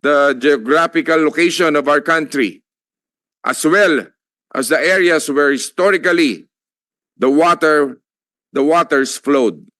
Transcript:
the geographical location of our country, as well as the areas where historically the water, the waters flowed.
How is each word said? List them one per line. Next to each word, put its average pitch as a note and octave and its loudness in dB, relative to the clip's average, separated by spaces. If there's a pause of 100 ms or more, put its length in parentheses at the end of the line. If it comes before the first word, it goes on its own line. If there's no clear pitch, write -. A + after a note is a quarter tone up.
the C#3+ 2
geographical D3 0
location D#3+ 0
of C#3+ 0
our D3 2
country, C#3+ -4 (800)
as - -6
well E3 2 (500)
as C3 -4
the D3+ 0
areas F3 0
where C#3+ 0
historically E3+ -2 (760)
the B2+ 2
water, D3+ 0 (520)
the C3+ -2
waters D3+ 0
flowed. B2+ -2 (140)